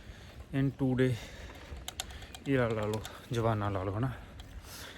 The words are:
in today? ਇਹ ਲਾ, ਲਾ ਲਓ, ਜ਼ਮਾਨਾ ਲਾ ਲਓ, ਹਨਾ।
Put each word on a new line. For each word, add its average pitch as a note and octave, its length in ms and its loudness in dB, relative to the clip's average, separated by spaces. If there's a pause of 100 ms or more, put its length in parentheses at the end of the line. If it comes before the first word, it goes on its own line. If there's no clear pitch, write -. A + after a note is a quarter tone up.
(540)
in C3+ 140 4 (120)
today? B2+ 320 6 (1300)
ਇਹ C#3 120 6
ਲਾ, A#2+ 100 6
ਲਾ A2 140 2
ਲਓ, G#2+ 200 2 (300)
ਜ਼ਮਾਨਾ A2 360 4
ਲਾ G2 140 2
ਲਓ, G2 160 0
ਹਨਾ। B2+ 120 2 (880)